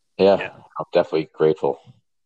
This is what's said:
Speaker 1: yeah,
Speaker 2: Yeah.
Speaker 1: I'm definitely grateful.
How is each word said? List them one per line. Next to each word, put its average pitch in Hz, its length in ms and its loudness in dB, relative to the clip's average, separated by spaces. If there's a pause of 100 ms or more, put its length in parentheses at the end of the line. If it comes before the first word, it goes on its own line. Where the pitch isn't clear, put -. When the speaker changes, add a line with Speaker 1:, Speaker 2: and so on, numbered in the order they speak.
(180)
Speaker 1:
yeah, 95 200 4
Speaker 2:
Yeah. - 180 -10 (240)
Speaker 1:
I'm 82 140 -8
definitely 78 400 -2
grateful. 78 460 -2 (460)